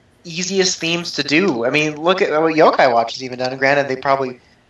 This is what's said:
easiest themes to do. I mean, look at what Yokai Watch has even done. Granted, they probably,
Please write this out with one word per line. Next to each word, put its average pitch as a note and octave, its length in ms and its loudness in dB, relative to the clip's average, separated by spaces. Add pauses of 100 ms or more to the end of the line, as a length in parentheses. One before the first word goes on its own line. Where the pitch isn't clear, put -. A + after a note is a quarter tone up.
(240)
easiest F3 560 -2
themes E3+ 320 -4
to D3 100 -4
do. C#3+ 420 0
I B2 60 0
mean, D3+ 260 0
look F3 240 0
at F3+ 100 0
what D#3+ 240 2
Yokai D#3 380 4
Watch A#2 220 0
has B2+ 80 -14
even B2+ 160 -10
done. B2+ 200 -4
Granted, C#3 280 2
they C3+ 80 -4
probably, C3 460 -2 (300)